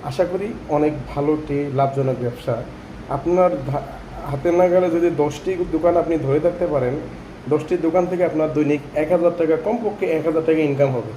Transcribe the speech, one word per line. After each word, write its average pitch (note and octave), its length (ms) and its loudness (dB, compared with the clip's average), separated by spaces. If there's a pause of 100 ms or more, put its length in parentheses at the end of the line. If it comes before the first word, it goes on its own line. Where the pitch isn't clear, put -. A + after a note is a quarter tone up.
আশা D#3 200 0
করি F#3+ 280 -4 (160)
অনেক D3+ 240 2 (220)
ভালো D3 180 2
একটি C#3+ 420 -2
লাভজনক C3+ 460 2
ব্যবসা। A#2+ 420 -4 (460)
আপনার F3 420 2 (160)
ধা-, C3+ 220 -4 (420)
হাতের C#3+ 240 0
নাগালে F3+ 360 6
যদি E3+ 260 2
দশটি D3+ 400 -2 (160)
দোকান E3+ 240 2
আপনি D#3+ 220 2
ধরে C#3 220 2
থাকতে F3 260 0
পারেন, C3+ 280 0 (560)
দশটি D3+ 260 0
দোকান E3 300 2
থেকে F3 180 0
আপনার D#3 300 0
দৈনিক D3 260 2 (140)
এক D#3 180 0
হাজার E3+ 260 4
টাকা, D#3+ 180 2
কমপক্ষে G#3 500 -2
এক D#3+ 200 0
হাজার D#3+ 200 2
টাকা D#3+ 120 4
ইনকাম C#3 320 2
হবে। G#2+ 260 -4